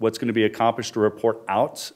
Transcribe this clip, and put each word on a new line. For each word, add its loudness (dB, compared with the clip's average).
what's 0
gonna -2
be 4
accomplished 0
to -2
report 0
out, -2